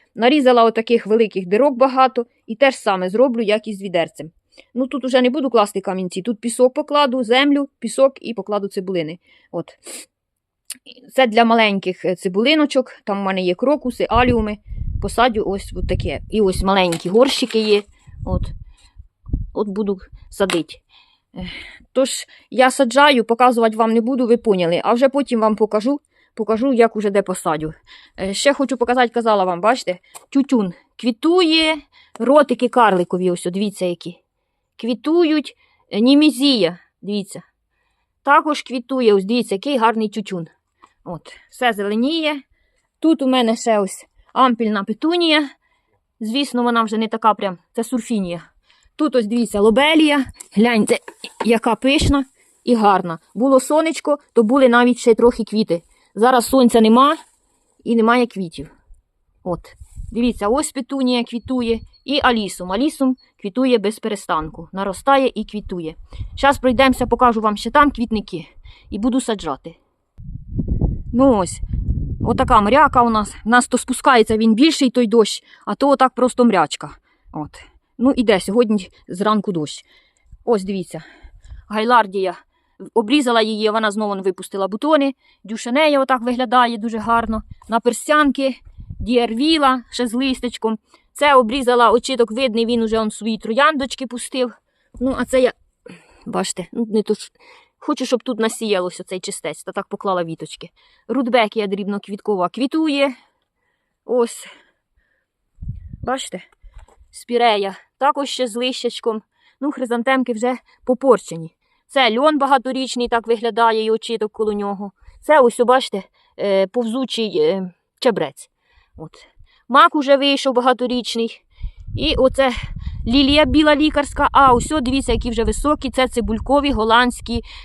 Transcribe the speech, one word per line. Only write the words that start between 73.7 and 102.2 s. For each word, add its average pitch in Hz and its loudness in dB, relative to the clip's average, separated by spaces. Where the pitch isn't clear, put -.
спускається 233 2
він 220 2
більший 269 2
той 247 2
дощ, 214 2
а 190 -6
то 277 0
отак 262 2
просто 247 0
мрячка. 175 0
От. 151 -10
Ну, 247 2
іде 208 2
сьогодні 214 0
зранку 202 -2
дощ. 156 -6
Ось 208 0
дивіться, 185 -8
гайлардія. 208 0
Обрізала 233 2
її, 214 -2
вона 220 0
знову 202 -4
випустила 190 -4
бутони. 277 0
Дюшенея 269 0
отак 262 0
виглядає 240 0
дуже 226 -6
гарно. 220 -2
На 226 -2
перстянки, 269 0
діарвіла, 247 0
ще 247 -4
з 214 -6
листечком. 247 -4
Це 285 2
обрізала, 240 4
очіток 233 0
видний, 233 -2
він 233 0
уже 220 -2
он 214 -2
свої 220 -6
трояндочки 269 -2
пустив. 247 -6
Ну, 254 -2
а 247 -2
це 262 2
я, 254 4
бачите, 185 -6
ну, 233 -4
не 214 0
то 214 -2
ж. - -10
Хочу, 277 -4
щоб 240 -2
тут 226 -8
насіялося 202 -4
цей 185 -10
чистець, - -12
та 185 -12
так 196 -8
поклала 185 -4
віточки. 160 -14
Рудбекія 226 0
дрібноквіткова 196 -4